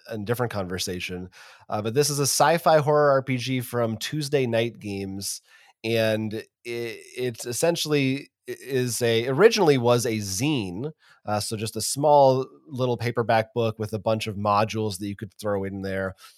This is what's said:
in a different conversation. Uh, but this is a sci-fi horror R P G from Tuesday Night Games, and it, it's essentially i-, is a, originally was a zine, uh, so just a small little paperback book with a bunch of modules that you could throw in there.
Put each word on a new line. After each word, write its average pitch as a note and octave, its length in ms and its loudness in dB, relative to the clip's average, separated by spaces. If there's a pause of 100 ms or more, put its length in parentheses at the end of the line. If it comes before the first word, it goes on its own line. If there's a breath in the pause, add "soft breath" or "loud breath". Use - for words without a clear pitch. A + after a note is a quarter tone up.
(120)
in G#2+ 100 -8
a - 20 -8
different A#2+ 280 -2
conversation. F2+ 760 -6 (400 loud breath)
Uh, G#2+ 140 -4
but A2 120 -4
this C#3+ 160 2
is C#3+ 80 -2
a D3 40 0
sci-fi D#3+ 560 4
horror D3 320 4
R C3+ 120 4
P C3 140 -2
G B2+ 240 -4
from A#2+ 380 -2
Tuesday C#3+ 480 -2
Night A#2 320 0
Games, G2 640 -8 (420 soft breath)
and A2 500 0
it, G#2+ 120 -10 (180)
it's A#2 840 -8
essentially C#3+ 840 0 (180)
i-, B2 120 -8
is B2 420 -2
a, A#2 260 2
originally E3+ 500 6
was A#2+ 280 2
a A2+ 120 -2
zine, G#2+ 760 -4 (340 soft breath)
uh, G#2 140 -2
so A2 160 -6
just G#2+ 200 -8
a A2 40 -6
small C3+ 640 4 (200)
little B2+ 300 -2
paperback A2+ 580 0
book A2+ 240 0
with G#2+ 140 -4
a A2 60 -4
bunch A2 280 0
of G#2 100 -6
modules G#2 640 0
that G#2 80 -8
you G2+ 100 -6
could G2+ 180 -12
throw G2+ 300 -4
in G2 180 -8
there. F#2+ 320 -4 (240 loud breath)